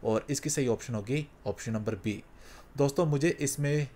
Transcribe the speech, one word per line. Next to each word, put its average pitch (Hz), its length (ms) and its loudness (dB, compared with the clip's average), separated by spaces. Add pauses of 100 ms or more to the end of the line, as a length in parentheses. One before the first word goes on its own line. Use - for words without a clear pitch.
और 110 260 2
इसकी 147 200 -2
सही 139 180 2
ऑप्शन 113 260 0
होगी 123 340 -2 (180)
ऑप्शन 104 260 -4
नंबर 110 220 0
बी। 101 300 -4 (520)
दोस्तों, 143 300 4
मुझे 147 220 4
इसमें 147 680 0